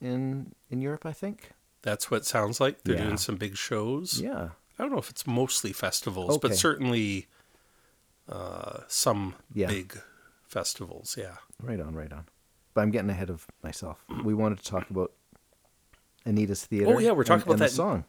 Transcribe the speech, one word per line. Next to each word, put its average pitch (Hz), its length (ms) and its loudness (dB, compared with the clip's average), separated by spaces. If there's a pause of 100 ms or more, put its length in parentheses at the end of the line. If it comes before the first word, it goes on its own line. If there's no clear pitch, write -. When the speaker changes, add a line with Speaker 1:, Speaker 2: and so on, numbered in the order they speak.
Speaker 1:
in, 131 540 -4 (160)
in 127 100 -2
Europe, 147 240 -4
I 160 80 -6
think. - 380 -10 (320)
Speaker 2:
That's - 260 -2
what 113 120 2
it - 40 -6
sounds 110 340 0
like. 135 240 2
They're 131 120 2
Speaker 1:
Yeah. 104 80 0
Speaker 2:
doing 104 140 0
some 104 180 -2
big 98 200 -4
shows. 123 640 -2
Speaker 1:
Yeah. 214 300 -4 (300)
Speaker 2:
I - 20 -6
don't 277 100 -2
know 262 60 0
if - 140 -4
it's - 160 -10
mostly 120 460 0
festivals, 95 680 0
but 139 80 2
Speaker 1:
Okay. 110 80 2
Speaker 2:
certainly, 117 720 2 (1000)
uh, 90 600 -10
some 101 480 0 (180)
Speaker 1:
Yeah. 101 140 2
Speaker 2:
big 95 340 -4 (460)
festivals, - 720 -8
yeah. 92 160 -12 (260)
Speaker 1:
Right 113 180 -4
on, 78 140 -6
right 76 180 -8
on. 76 140 -12 (480)
But 110 80 4
I'm 107 80 6
getting 104 220 2
ahead 92 180 -2
of 85 160 -8 (160)
myself. - 420 -10 (200)
We 107 100 2
wanted 107 240 2
to - 80 -12
talk 92 240 -4
about 92 220 -2 (1120)
Anita's 104 400 2
Theater 104 300 6
Speaker 2:
Oh, 240 40 6
yeah, 226 120 6
we're 156 120 6
talking 185 180 6
Speaker 1:
and, - 20 -2
Speaker 2:
about 170 100 6
Speaker 1:
and - 80 4
the 151 40 8
Speaker 2:
that. 127 60 4
Speaker 1:
song. 143 380 0